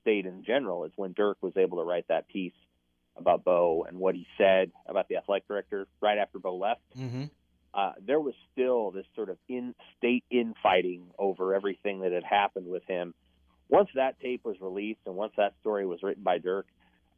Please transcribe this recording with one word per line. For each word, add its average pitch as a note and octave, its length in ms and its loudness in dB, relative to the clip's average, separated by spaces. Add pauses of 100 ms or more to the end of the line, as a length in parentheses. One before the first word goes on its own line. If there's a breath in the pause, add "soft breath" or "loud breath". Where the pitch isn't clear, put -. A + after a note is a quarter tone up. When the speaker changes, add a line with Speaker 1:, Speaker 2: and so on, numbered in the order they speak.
Speaker 1:
state G#2 240 2
in F#2 200 -12
general, G2 400 -2
is D#2+ 100 -10
when F#2 180 -6
Dirk G#2 280 2
was F#2 160 -4
able F2 220 2
to D#2+ 40 -2
write F2 260 -2
that D#2+ 180 0
piece F2+ 260 -6 (640)
about F2 260 2
Bo F2 440 4
and F2+ 100 -14
what F#2 180 2
he F2 100 -12 (120)
said F#2+ 340 6 (140)
about F#2 220 -2
the F#2 100 -4
athletic G2 300 -2
director G2 400 -6 (120)
right G#2 180 2
after G2 220 -4
Bo F2+ 160 -6
left. G2+ 260 -2 (160)
Speaker 2:
Mm-hmm. B2+ 280 -8 (480)
Speaker 1:
Uh, G2 200 -2 (120)
there C#3 140 2
was C#3+ 160 -2 (160)
still B2 400 0
this F#2+ 140 -10 (100)
sort G#2 140 -6
of F2+ 80 -10 (120)
in-, B2 240 -6 (240)
state B2 320 2
infighting F#2 800 2 (100)
over F#2+ 380 0
everything G2 460 -2
that F#2 100 0
had F2 120 -2
happened G2 440 0
with F2+ 200 -6
him. F2 280 -4 (520)
Once F3+ 280 6
that C3 240 -2
tape B2 260 -6
was G#2+ 160 -6
released G2+ 460 -6
and F#2 80 -8
once G#2 220 -6
that G2+ 240 2
story G#2 260 -2
was F2 160 -6
written G2 200 -4
by F2+ 140 2
Dirk, F#2 300 -2 (500)